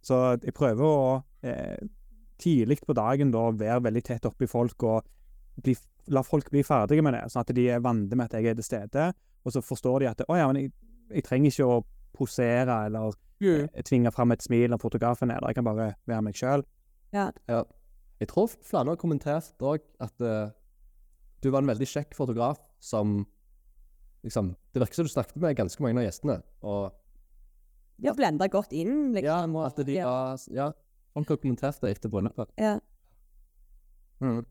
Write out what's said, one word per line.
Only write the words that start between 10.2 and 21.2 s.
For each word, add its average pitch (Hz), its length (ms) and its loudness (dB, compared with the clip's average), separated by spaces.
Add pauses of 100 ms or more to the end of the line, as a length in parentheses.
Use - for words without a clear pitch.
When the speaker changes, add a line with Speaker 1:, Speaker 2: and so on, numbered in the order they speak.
Speaker 1:
«Å 165 80 2
ja, 151 140 4
men 135 120 2
jeg, 135 80 -6 (420)
jeg 101 100 -2
trenger 135 240 4
ikke 135 180 4
å 120 180 4 (320)
posere 120 720 0
eller, 110 260 -4 (300)
Speaker 2:
Mm. 156 320 2
Speaker 1:
eh, - 100 -10
tvinge 120 300 4
fram 120 180 2
et 113 100 2
smil 120 280 2
når 120 100 0
fotografen 117 520 0
er 120 80 -6
der, 120 80 -4
jeg 120 80 -4
kan 123 80 -2
bare 110 320 -2 (120)
være 113 160 -2
meg 104 120 -6
selv.» 139 280 0 (500)
Speaker 2:
Ja. 202 180 -2 (180)
Speaker 3:
Ja. 117 140 0 (560)
Jeg 214 100 -4
tror 214 180 2 (160)
flere 143 240 0
har 170 100 0
kommentert 156 600 -2
også 147 200 -2 (200)
at, 117 220 -10
eh, 107 280 -2 (920)